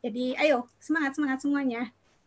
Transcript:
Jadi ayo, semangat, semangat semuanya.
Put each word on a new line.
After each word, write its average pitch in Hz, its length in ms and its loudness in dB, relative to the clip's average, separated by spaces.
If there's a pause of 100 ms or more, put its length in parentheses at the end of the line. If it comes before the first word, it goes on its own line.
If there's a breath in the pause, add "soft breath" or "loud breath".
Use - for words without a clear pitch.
Jadi 247 400 -2
ayo, 277 240 4 (160)
semangat, 302 320 -2
semangat 269 320 -2
semuanya. 262 480 -2 (340)